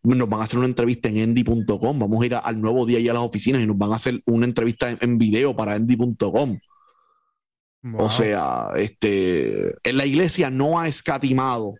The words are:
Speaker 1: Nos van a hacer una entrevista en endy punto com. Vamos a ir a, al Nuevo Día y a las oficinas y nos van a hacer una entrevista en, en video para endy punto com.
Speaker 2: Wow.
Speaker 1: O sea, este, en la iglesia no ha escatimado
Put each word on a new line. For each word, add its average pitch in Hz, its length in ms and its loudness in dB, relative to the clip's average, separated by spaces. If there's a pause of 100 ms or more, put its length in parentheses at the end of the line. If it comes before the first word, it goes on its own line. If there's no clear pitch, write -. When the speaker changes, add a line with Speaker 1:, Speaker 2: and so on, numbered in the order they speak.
Speaker 1:
Nos 123 260 2
van 107 120 -2
a - 40 -2
hacer 120 120 -2
una 127 100 2
entrevista 120 420 -2
en 107 80 0
endy 117 260 2
punto 110 340 0
com. 131 220 -2
Vamos 110 240 0
a - 20 2
ir 120 100 -2
a, 113 40 -2
al 110 220 -6
Nuevo 120 240 0
Día 117 140 2
y 117 100 0
a 117 40 0
las 120 100 0
oficinas 120 380 0
y 110 60 2
nos 104 100 0
van 104 140 0
a 113 60 0
hacer 123 280 -4
una 117 200 2
entrevista 117 440 -2
en, 120 120 -6
en 120 160 2
video 113 380 2
para 104 200 -2
endy 117 220 2
punto 110 340 -2
com. 117 260 0 (1300)
Speaker 2:
Wow. 113 200 -6
Speaker 1:
O 107 60 2
sea, 90 680 -2
este, 85 920 0 (180)
en 127 100 0
la 139 80 0
iglesia 151 440 2
no 143 300 0
ha 165 80 -2
escatimado 131 920 -2